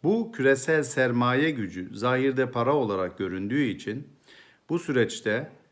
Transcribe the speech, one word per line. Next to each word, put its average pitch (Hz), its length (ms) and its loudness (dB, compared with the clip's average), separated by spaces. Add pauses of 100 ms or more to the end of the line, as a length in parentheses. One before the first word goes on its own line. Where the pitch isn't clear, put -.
Bu 214 300 0
küresel 135 500 4
sermaye 127 680 2
gücü 98 460 -8
zahirde 127 540 0
para 127 240 0
olarak 98 440 -2
göründüğü 95 440 -2
için 110 460 -6 (600)
bu 170 100 -2
süreçte 123 760 0 (200)